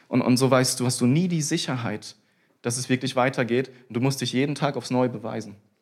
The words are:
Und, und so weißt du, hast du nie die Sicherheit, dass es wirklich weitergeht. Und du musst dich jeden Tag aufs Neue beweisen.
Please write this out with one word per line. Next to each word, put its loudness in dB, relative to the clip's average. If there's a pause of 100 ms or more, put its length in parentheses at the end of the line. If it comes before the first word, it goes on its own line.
Und, 2
und 4
so 4
weißt 4
du, 0
hast -2
du 4
nie 4
die 0
Sicherheit, -4 (460)
dass -2
es -6
wirklich 0
weitergeht. 0 (180)
Und -6
du -2
musst 0
dich -4
jeden 0
Tag -2
aufs -8
Neue 2
beweisen. -10 (260)